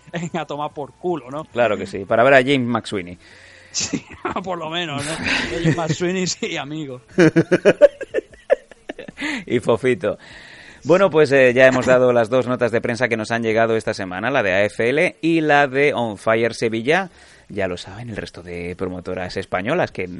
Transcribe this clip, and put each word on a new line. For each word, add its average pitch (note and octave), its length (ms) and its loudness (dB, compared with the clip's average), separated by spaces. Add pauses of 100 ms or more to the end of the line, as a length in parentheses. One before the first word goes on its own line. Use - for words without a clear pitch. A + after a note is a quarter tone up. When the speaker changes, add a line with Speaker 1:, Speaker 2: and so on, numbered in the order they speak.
Speaker 1:
<laughs> - 80 -16
en E3+ 240 -8
a D#3 80 -6
tomar D3 280 -8
por C3+ 200 -12
culo, D#3 360 -6
¿no? D3 140 -10
Speaker 2:
Claro A#2 320 0
que G2 100 -8
sí, F#2+ 200 -10
para G2+ 180 2
ver C#3 120 6
a C3 60 8
James B2+ 260 0
McSweeney. G2+ 500 -6 (540)
Speaker 1:
Sí, - 340 -8 (180)
<laughs> - 220 -6
por F#3 120 -6
lo D#3+ 120 -10
menos, D#3+ 340 -6
¿no? D3+ 80 -8 (400)
James E3 240 0
McSweeney, F3 500 -2
sí, E3+ 300 -6
amigo. C#3+ 460 -10 (160)
Speaker 2:
<laughs> - 20 2 (2250)
Y A#2+ 140 -2
Fofito. A2+ 580 0 (680)
Bueno, F#3 240 4
pues, D3+ 240 4
eh, C3 200 6
ya C3 140 8
hemos B2+ 180 4
dado B2+ 280 4
las A#2 160 2
dos B2 180 2
notas A#2+ 240 0
de A2+ 80 0
prensa A#2 300 -2
que A2+ 80 0
nos G#2+ 140 -6
han A#2 120 -2
llegado A2+ 320 2
esta A2 180 -2
semana, F#2+ 380 -6
la C#3 100 2
de F#2+ 120 2
A G2 100 4
F A2+ 260 0
L D3+ 320 0
y E3 200 2
la D3 260 4
de C3+ 260 2
On A2 240 -4
Fire A2+ 360 0
Sevilla. B2+ 560 -2 (400)
Ya F#2+ 180 -4
lo F2+ 80 -4
saben G#2+ 340 -14
el G#2 60 -10
resto F2+ 260 -12
de F2 360 -10
promotoras F#2 580 -8
españolas, A2+ 560 -4
que F#2 160 -8 (120)